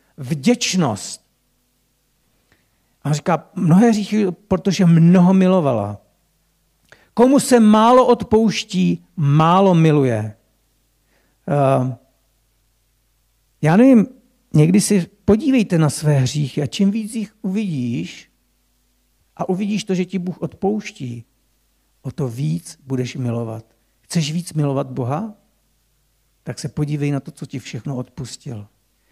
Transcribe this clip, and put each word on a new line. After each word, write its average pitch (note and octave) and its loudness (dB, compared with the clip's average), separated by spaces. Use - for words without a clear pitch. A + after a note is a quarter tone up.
vděčnost. D3 -4
A - -16
on D3 -2
říká, D#3 -4
"Mnohé F#3 4
hříchy, G#3 -2
protože F#3 -2
mnoho F3 6
milovala." C#3+ 0
Komu C4 4
se A#3+ 2
málo A3 6
odpouští, G3 0
málo E3+ 4
miluje. C3+ 2
Eh, C3+ 0
já D#3+ 2
nevím, B3 6
někdy E3 4
si F#3 0
podívejte A3+ 0
na D#3 2
své D3+ -2
hříchy C#3 -2
a C#3 -4
čím G3+ -2
víc A3 -8
jich G#3+ -8
uvidíš E3+ -6
a E3+ -8
uvidíš G3 -4
to, F#3+ -4
že F3+ -2
ti F#3 -8
Bůh F3 -10
odpouští, D#3 -8
o C3+ -12
to C#3 -6
víc D3+ -8
budeš B2+ -8
milovat. A#2 -8
Chceš D#3 -4
víc E3+ -8
milovat C#3+ -4
Boha? C#3 -8
Tak - -12
se C#3 -10
podívej D3 -4
na C#3 -4
to, D3+ -14
co - -16
ti B2+ -14
všechno C3 -12
odpustil. A#2+ -14